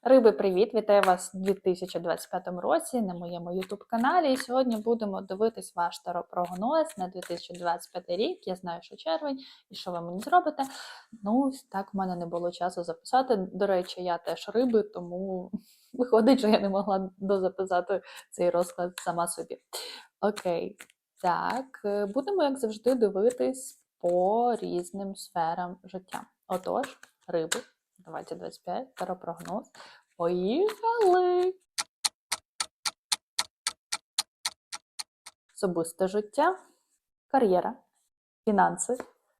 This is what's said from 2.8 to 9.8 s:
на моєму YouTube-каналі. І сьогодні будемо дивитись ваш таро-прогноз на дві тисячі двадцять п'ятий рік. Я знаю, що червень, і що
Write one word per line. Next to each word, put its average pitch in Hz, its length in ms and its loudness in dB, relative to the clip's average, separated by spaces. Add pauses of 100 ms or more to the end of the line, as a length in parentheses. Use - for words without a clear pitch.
на 185 120 -2
моєму 175 380 -8
YouTube-каналі. 247 800 0
І 254 40 2
сьогодні 247 400 0
будемо 214 440 -2
дивитись 196 540 -4
ваш 180 240 -2
таро-прогноз 180 1000 -2
на 180 100 -6
дві 185 120 -10
тисячі 175 340 -10
двадцять 175 380 -4
п'ятий 180 260 -6
рік. 311 300 -2
Я 185 80 -4
знаю, 175 260 -10
що - 140 -20
червень, 302 440 -4 (300)
і 185 60 -18
що - 160 -10